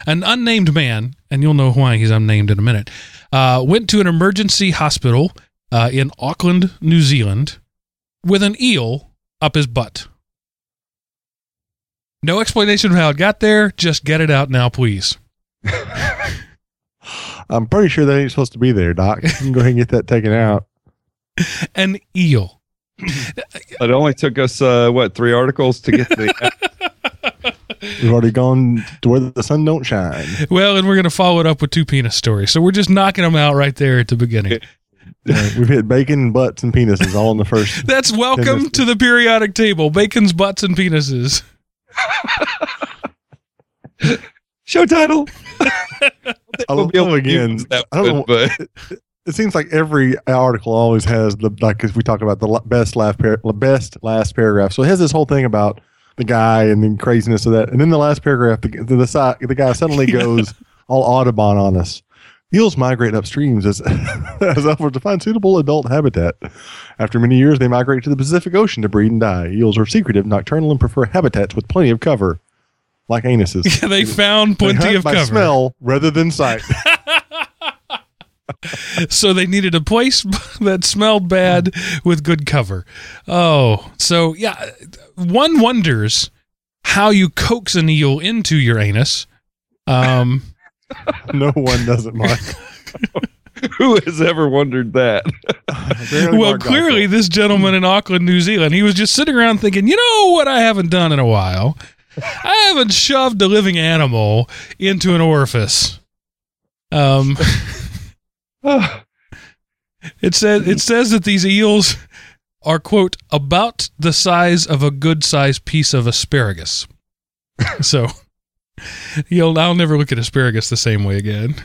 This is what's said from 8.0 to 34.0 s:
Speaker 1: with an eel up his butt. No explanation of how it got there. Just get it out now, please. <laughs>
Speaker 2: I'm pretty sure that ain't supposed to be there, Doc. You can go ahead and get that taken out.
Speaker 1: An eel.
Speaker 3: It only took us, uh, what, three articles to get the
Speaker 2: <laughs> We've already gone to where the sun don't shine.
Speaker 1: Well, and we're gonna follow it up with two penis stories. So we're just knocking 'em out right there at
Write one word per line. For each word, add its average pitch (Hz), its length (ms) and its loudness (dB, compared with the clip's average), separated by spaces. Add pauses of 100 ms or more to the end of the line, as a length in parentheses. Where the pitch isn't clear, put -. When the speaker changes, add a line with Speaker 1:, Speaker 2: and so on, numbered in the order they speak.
Speaker 1:
with 190 180 0
an 202 220 0
eel 139 480 -2 (300)
up 156 140 -2
his 147 120 0
butt. 117 400 -8 (2250)
No 170 160 -2
explanation 208 520 0
of 175 60 4
how 160 120 4
it 143 80 -2
got 202 240 0
there. 214 300 4
Just 165 320 -2
get 156 180 0
it 156 100 2
out 139 180 2
now, 123 200 2
please. 107 480 -2 (460)
<laughs> 101 40 -8 (1800)
Speaker 2:
I'm 113 180 -2
pretty 190 220 2
sure 151 160 0
that 139 140 4
ain't 135 120 -2
supposed 131 220 -2
to 113 60 -10
be 127 120 2
there, 87 220 2
Doc. 92 300 0
You 165 60 0
can 135 220 -4
go 127 80 2
ahead 123 120 4
and 120 80 2
get 120 100 0
that - 180 0
taken 107 260 0
out. 107 320 0 (1080)
Speaker 1:
An 190 220 -2 (180)
eel. 143 460 0 (380)
Speaker 3:
It - 920 -6
only 139 240 2
took 135 240 -4
us, 131 220 -2
uh, 120 280 4
what, 120 260 0
three 120 160 0
articles 127 500 0
to - 100 -4
get 127 180 2
the 349 420 -2 (1300)
Speaker 2:
<laughs> 208 220 -14
We've 113 100 2
already 117 200 2
gone 127 520 0 (200)
to 123 60 2
where 127 100 4
the 127 240 -4
sun 151 200 0
don't 156 200 0
shine. 85 420 -4 (240)
Speaker 1:
Well, 196 280 2
and 190 100 0
we're 196 80 4
gonna 180 160 2
follow 180 280 2
it 165 60 2
up 160 160 0
with 147 80 -2
two 160 160 0
penis 127 300 -2
stories. 101 340 -2
So 160 100 2
we're 175 120 4
just 190 180 0
knocking 196 340 2
'em 165 120 2
out 147 200 2
right 139 200 0
there 131 240 2
at 117 80 0